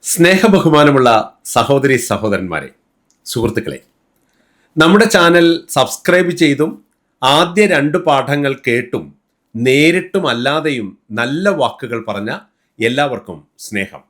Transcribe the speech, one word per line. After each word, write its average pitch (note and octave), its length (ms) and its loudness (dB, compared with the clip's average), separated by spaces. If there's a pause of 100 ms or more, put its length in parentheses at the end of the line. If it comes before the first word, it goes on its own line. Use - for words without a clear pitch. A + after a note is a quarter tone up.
(180)
സ്നേഹബഹുമാനമുള്ള D#3 920 4 (440)
സഹോദരി C3+ 420 2 (120)
സഹോദരന്മാരെ, F#2 600 -4 (640)
സുഹൃത്തുക്കളെ, - 460 -4 (1040)
നമ്മുടെ G3+ 340 4
ചാനൽ E3+ 320 4 (280)
സബ്സ്ക്രൈബ് F3 680 0
ചെയ്തും D3+ 300 0 (500)
ആദ്യ E3+ 420 2 (100)
രണ്ട് D3 240 0 (100)
പാഠങ്ങൾ C#3 460 0 (140)
കേട്ടും B2 360 -4 (640)
നേരിട്ടും E3+ 680 2
അല്ലാതെയും C3+ 540 -4 (320)
നല്ല D3 300 -2 (100)
വാക്കുകൾ A#2 500 -6
പറഞ്ഞ G2+ 220 -8 (560)
എല്ലാവർക്കും B2 500 -4 (280)
സ്നേഹം. F#2+ 440 -10